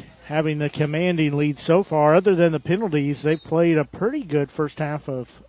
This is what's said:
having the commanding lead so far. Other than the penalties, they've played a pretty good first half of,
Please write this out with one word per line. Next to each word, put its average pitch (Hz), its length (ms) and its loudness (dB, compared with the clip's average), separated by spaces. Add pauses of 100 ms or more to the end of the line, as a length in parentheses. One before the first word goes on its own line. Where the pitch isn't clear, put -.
(260)
having 151 320 -2
the 147 100 -2
commanding 156 680 0
lead 147 220 -2
so 175 260 2
far. 151 280 4
Other 185 220 4
than 170 160 4
the 156 80 -2
penalties, 151 640 -2
they've 151 200 0
played 165 360 2
a 143 60 2
pretty 254 400 -4
good 147 260 -2
first 151 300 -6
half 147 280 -6
of, 127 400 -10